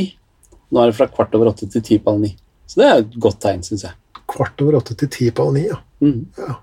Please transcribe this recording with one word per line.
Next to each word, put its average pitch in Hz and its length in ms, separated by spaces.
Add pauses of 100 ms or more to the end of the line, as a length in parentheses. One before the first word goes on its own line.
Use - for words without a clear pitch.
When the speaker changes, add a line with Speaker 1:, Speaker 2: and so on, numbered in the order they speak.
(720)
Speaker 1:
Nå 120 100
er 120 60
det 110 80
fra 127 120
kvart - 280
over 113 160
åtte 104 180
til 117 120
ti 107 180
på 110 120
halv 104 100
ni. 104 100 (360)
Så - 120
det 269 80
er 226 120
et 117 200
godt 107 220
tegn, 95 220
synes 101 200
jeg. 90 80 (360)
Speaker 2:
Kvart - 340
over 143 180
åtte 117 180
til 143 120
ti 120 220
på - 120
halv 143 100
ni, 151 140
ja. 190 100 (240)
Speaker 1:
Mhm. 139 240 (120)
Speaker 2:
Ja, - 260